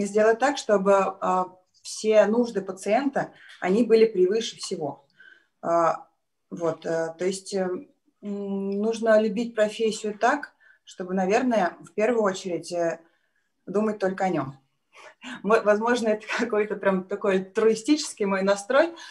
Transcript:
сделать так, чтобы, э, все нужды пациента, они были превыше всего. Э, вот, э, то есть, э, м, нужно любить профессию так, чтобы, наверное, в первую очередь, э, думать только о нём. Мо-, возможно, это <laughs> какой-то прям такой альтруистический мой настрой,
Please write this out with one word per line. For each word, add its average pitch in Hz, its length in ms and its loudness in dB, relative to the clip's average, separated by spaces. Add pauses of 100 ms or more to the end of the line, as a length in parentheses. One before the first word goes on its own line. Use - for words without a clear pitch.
сделать 214 380 2
так, 277 180 2
чтобы, 196 640 2
э, 185 220 0 (380)
все 214 440 2
нужды 214 360 0
пациента, 196 720 -2 (280)
они 196 240 2
были 226 220 6
превыше 202 520 0
всего. 160 480 -8 (560)
Э, 170 320 2 (560)
вот, 170 360 -4
э, 165 320 -2
то 180 80 -4
есть, 190 280 -6
э, 185 160 -2 (520)
м, 196 480 -6 (120)
нужно 226 400 2
любить 220 340 -4
профессию 214 600 -2
так, 285 360 -2 (300)
чтобы, 185 300 -12
наверное, 196 680 0
в - 120 -20
первую 226 300 0
очередь, 175 480 -4
э, 170 280 -2 (640)
думать 214 340 -2
только 190 260 -2
о 185 40 0
нём. 139 280 -4 (840)
Мо-, 214 180 4
возможно, 220 480 2
это 214 180 -2
<laughs> - 120 -4
какой-то 214 360 -2
прям 190 280 0
такой 202 340 -2
альтруистический 220 880 0
мой 196 180 -2
настрой, 254 520 2 (160)